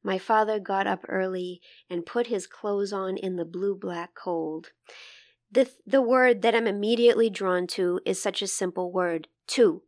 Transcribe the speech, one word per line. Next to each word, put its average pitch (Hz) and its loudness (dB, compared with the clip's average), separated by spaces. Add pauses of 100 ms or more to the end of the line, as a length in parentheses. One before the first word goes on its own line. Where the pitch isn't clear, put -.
my 190 -2
father 214 0
got 196 -2
up 196 -4
early 185 -4 (280)
and 175 -6
put 240 -2
his 202 -4
clothes 202 -4
on 190 -4
in 185 -6
the 170 -4
blue 180 -4
black 180 -8
cold," 160 -6 (760)
the, 254 2 (160)
the 269 4
word 247 4
that 226 4
I'm 226 2
immediately 226 4
drawn 180 0
to 180 -2
is 185 -2
such 196 -4
a 196 -4
simple 185 -4
word, 175 -2 (180)
too. - 4